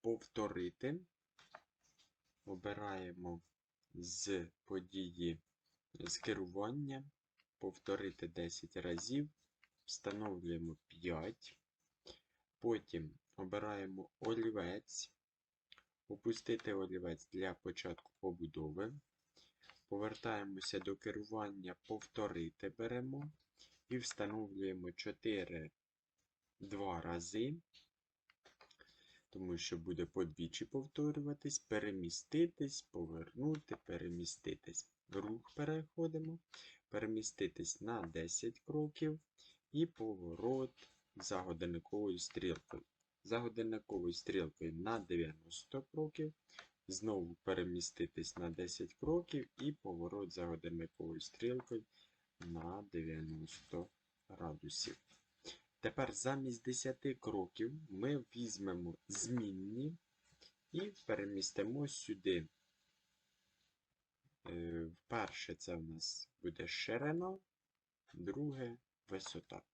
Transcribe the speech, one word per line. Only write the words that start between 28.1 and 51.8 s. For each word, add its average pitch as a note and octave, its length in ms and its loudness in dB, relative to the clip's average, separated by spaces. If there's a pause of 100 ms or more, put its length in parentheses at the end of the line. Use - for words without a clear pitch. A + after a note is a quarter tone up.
тому F2+ 280 -2
що F2 200 0
буде E2 280 0
подвічі E2+ 580 0
повторюватись, D3 920 0
переміститись, G#2+ 1200 2
повернути, F#2 1000 -2
переміститись. - 1040 -4 (200)
Рух G#2 460 -2
переходимо, D#3+ 840 0 (500)
переміститись G#2 920 0
на A2 220 0
десять E2 580 0
кроків D#3 600 2 (520)
і D#3 140 8
поворот A2 1040 0 (260)
за - 240 0
годинниковою F2 800 0
стрілкою. - 640 -2 (400)
За A2 140 2
годинниковою A2 720 0
стрілкою E2 600 0
на G2 260 2
дев'яносто E2 840 0
кроків, D#3 520 -2 (540)
знову F#2+ 560 2
переміститись F2 920 0
на F2 140 0
десять - 440 -2
кроків D#3 540 2 (120)
і D3 120 2
поворот F2+ 600 -2
за F2+ 140 0
годинниковою E2 760 -2
стрілкою A#2+ 640 -2 (560)